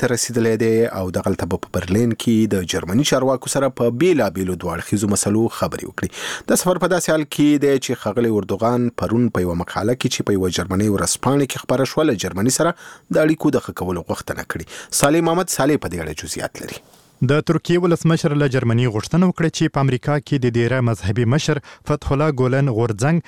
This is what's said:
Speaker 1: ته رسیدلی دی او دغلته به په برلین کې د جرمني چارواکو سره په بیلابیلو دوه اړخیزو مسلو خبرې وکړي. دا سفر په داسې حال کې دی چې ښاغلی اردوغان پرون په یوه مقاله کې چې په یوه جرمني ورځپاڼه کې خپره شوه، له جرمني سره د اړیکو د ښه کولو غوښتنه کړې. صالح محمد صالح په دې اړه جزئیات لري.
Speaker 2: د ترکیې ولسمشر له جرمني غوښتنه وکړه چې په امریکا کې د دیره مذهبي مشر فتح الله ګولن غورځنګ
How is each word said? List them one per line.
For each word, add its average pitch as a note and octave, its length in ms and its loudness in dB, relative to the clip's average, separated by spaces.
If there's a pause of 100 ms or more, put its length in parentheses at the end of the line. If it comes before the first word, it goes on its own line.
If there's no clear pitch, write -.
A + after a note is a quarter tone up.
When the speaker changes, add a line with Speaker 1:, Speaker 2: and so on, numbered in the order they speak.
Speaker 1:
ته B2+ 120 0
رسیدلی A2+ 400 0 (100)
دی A2+ 60 2 (300)
او F#2+ 40 -4 (140)
دغلته F#2+ 340 -2
به F#2 140 -4
په - 120 -20
برلین G#2+ 380 2
کې A2 380 2
د F#2 200 -2
جرمني F#2+ 380 0
چارواکو C3 420 0
سره C3+ 260 0
په A#2+ 240 0
بیلابیلو F#2+ 600 0
دوه E2+ 120 -4
اړخیزو G2+ 380 -2
مسلو G#2+ 300 0 (140)
خبرې - 320 -4
وکړي. - 180 -6 (440)
دا A3+ 120 2
سفر F3+ 200 0
په F3+ 100 2
داسې E3+ 220 0
حال D#3 120 -2
کې D3 380 4
دی C#3 80 4 (100)
چې - 200 -4
ښاغلی A2+ 360 0
اردوغان A2+ 480 0 (160)
پرون A#2 240 2 (100)
په F#2 80 2
یوه E2+ 160 -2
مقاله G2+ 380 -2
کې - 140 0
چې - 160 -2
په G2+ 80 4
یوه F#2 220 0
جرمني F#2+ 320 0
ورځپاڼه C3 580 0
کې - 160 -10
خپره B2+ 280 0
شوه، D#3 180 2
له G2 140 -4
جرمني F#2+ 340 0
سره E3 160 0
د - 480 -2
اړیکو D#3 340 2
د - 80 -4
ښه - 180 -10
کولو F2+ 280 -4
غوښتنه - 380 -8
کړې. - 140 -8 (380)
صالح D#3+ 280 2
محمد F3+ 280 -2
صالح C#3+ 240 2
په F#2+ 60 -6
دې E2+ 180 -6
اړه D#2 160 -8
جزئیات - 380 -8
لري. - 40 -14 (680)
Speaker 2:
د D3 180 4
ترکیې E3+ 340 2
ولسمشر E3 580 2
له D3 140 2
جرمني A#2+ 400 2
غوښتنه E3 340 2
وکړه E3 280 0
چې D#3+ 200 0
په C#3 80 2
امریکا C3 340 0
کې C#3+ 260 -2
د A#2+ 120 2
دیره A#2 320 2
مذهبي A2+ 360 0 (100)
مشر - 260 0 (300)
فتح D3 240 -2
الله D3 260 2
ګولن C3 380 2
غورځنګ A#2 380 0 (120)